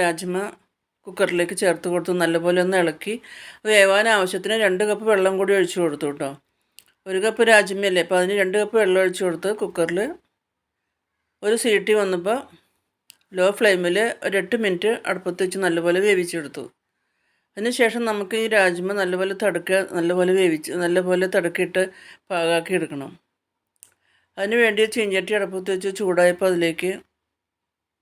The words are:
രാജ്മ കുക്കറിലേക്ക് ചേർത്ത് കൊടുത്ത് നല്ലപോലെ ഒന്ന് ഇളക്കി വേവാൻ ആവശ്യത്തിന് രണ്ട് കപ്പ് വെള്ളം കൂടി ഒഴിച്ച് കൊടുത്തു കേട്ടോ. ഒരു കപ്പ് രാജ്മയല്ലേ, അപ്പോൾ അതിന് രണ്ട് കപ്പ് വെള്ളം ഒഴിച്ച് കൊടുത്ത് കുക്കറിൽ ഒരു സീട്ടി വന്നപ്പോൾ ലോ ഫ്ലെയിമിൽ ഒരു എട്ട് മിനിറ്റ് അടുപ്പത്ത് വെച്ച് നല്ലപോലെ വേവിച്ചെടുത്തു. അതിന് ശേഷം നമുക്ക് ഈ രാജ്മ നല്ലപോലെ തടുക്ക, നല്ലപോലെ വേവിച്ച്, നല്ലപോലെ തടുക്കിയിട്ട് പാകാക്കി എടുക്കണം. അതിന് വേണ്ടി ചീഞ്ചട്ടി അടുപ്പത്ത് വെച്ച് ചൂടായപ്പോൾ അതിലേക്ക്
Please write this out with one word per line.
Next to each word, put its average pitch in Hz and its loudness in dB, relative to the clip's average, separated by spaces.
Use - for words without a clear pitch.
രാജ്മ 180 -2
കുക്കറിലേക്ക് 180 -2
ചേർത്ത് 175 0
കൊടുത്ത് 180 -2
നല്ലപോലെ 170 0
ഒന്ന് 185 0
ഇളക്കി 165 -4
വേവാൻ 202 6
ആവശ്യത്തിന് 190 -2
രണ്ട് 185 2
കപ്പ് 214 -2
വെള്ളം 190 4
കൂടി 196 2
ഒഴിച്ച് 175 0
കൊടുത്തു 147 -2
കേട്ടോ. 143 -8
ഒരു 190 -2
കപ്പ് 220 2
രാജ്മയല്ലേ, 196 2
അപ്പോൾ 180 2
അതിന് 185 0
രണ്ട് 185 -2
കപ്പ് 208 0
വെള്ളം 185 2
ഒഴിച്ച് 185 -2
കൊടുത്ത് 175 -4
കുക്കറിൽ 175 -4
ഒരു 220 2
സീട്ടി 214 2
വന്നപ്പോൾ 190 -2
ലോ 185 2
ഫ്ലെയിമിൽ 180 2
ഒരു 196 -2
എട്ട് 185 -2
മിനിറ്റ് 196 0
അടുപ്പത്ത് 185 -4
വെച്ച് 185 -4
നല്ലപോലെ 170 2
വേവിച്ചെടുത്തു. 170 -2
അതിന് 220 -4
ശേഷം 233 2
നമുക്ക് 208 -4
ഈ - -2
രാജ്മ 185 2
നല്ലപോലെ 185 -2
തടുക്ക, 180 -2
നല്ലപോലെ 180 2
വേവിച്ച്, 156 0
നല്ലപോലെ 180 0
തടുക്കിയിട്ട് 175 0
പാകാക്കി 170 0
എടുക്കണം. 151 -8
അതിന് 208 -2
വേണ്ടി 220 2
ചീഞ്ചട്ടി 202 -2
അടുപ്പത്ത് 190 -6
വെച്ച് 190 -4
ചൂടായപ്പോൾ 180 2
അതിലേക്ക് 170 -2